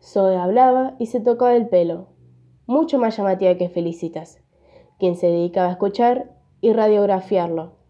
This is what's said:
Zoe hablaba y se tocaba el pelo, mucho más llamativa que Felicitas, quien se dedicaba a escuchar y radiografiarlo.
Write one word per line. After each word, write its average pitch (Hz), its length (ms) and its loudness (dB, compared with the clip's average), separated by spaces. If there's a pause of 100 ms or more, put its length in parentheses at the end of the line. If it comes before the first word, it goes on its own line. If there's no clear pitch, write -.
Zoe 190 340 0
hablaba 254 640 2
y 226 80 -4
se 240 140 -4
tocaba 240 340 2
el 233 140 0
pelo, 175 400 0 (580)
mucho 294 320 0
más 226 180 -2
llamativa 190 380 0
que 180 140 -4
Felicitas, 170 760 -8 (560)
quien 180 160 0
se 180 120 -2
dedicaba 175 420 0
a - 20 -4
escuchar 233 640 -2 (260)
y 220 120 2
radiografiarlo. 190 1040 0 (120)